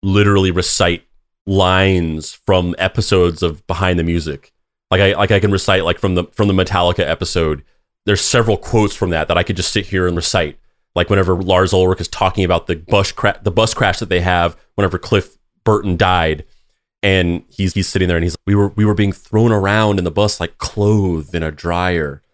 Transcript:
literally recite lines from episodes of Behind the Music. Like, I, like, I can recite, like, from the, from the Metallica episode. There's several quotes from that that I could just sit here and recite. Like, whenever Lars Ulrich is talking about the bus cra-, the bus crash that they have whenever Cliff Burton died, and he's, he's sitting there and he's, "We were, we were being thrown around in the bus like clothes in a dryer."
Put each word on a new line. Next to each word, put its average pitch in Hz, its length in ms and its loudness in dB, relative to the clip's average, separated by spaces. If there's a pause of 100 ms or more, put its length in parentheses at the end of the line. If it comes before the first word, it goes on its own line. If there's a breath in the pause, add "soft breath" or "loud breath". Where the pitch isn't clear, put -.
literally 98 480 2
recite 87 520 -2 (440)
lines 92 880 0 (100)
from 90 320 0
episodes 90 640 0
of 85 240 -4
Behind 90 320 0
the 82 60 0
Music. 80 480 -4 (380)
Like, 95 100 2
I, 98 140 4
like, 98 160 0
I 101 100 4
can 101 100 2
recite, 95 320 0
like, 85 160 -2
from 95 160 -2
the, 87 100 0
from - 220 -2
the 101 60 2
Metallica 90 560 0
episode. 80 560 -4 (400)
There's 101 160 0
several 113 380 0
quotes 107 360 0
from 95 160 -4
that 80 180 -2
that 85 100 0
I 85 40 0
could 87 140 -4
just - 160 -6
sit 101 140 -4
here 92 200 -2
and 87 80 -2
recite. 82 440 -4 (360)
Like, 87 140 -2
whenever 95 260 2
Lars 92 380 2
Ulrich 92 300 2
is - 60 -8
talking 95 360 -2
about 87 220 0
the 87 100 -4
bus 98 360 -2
cra-, - 300 -2
the 101 80 -2
bus 110 220 0
crash 98 280 0
that 90 100 -6
they 90 100 2
have 87 380 0 (160)
whenever 92 240 -2
Cliff - 400 -2 (260)
Burton 104 320 0
died, 82 480 0 (580)
and 90 460 0
he's, 95 240 -4
he's 95 160 -2
sitting 92 200 -2
there 85 100 0
and 82 60 -2
he's, 85 120 -2 (100)
"We 101 80 2
were, 101 140 2
we 107 160 0
were 104 100 2
being 101 180 0
thrown 113 400 0
around 104 460 2
in 87 60 -2
the 87 60 -2
bus 101 280 0
like - 200 -8
clothes 98 760 -2
in 85 100 -2
a 80 80 -4
dryer." 85 720 -4 (120)